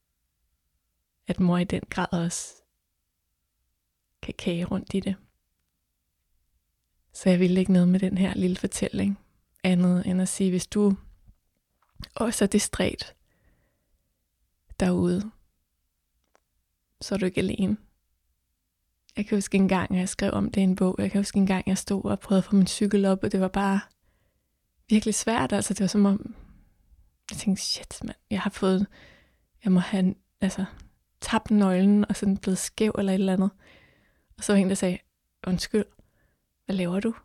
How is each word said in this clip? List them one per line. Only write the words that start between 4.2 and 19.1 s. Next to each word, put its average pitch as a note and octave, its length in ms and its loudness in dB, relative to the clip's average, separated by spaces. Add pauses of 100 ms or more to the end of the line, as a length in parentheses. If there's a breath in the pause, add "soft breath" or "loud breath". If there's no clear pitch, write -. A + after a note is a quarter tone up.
kan - 120 -10
kage F3 320 -4
rundt - 280 -6
i G3 60 0
det. F#3+ 160 -4 (2000)
Så - 160 -2
jeg F3+ 100 4
ville F3+ 200 4
ikke F#3 140 2
noget F3+ 140 6
med F#3 120 4
den F#3 180 -2
her F#3+ 160 0
lille F#3 220 -2
fortælling, - 640 -4 (440)
andet F3+ 420 2
end F#3 160 0
at F#3 60 -2
sige, F#3+ 220 -2
hvis F3+ 180 -2
du G#3 280 2 (1200)
også A3 300 0
er - 20 2
distræt - 680 -2 (1600)
derude, F3+ 520 0 (1700)
så - 140 -6
er F#3+ 40 -2
du F#3 60 0
ikke F#3 160 -2
alene. F#3+ 360 -2 (1400)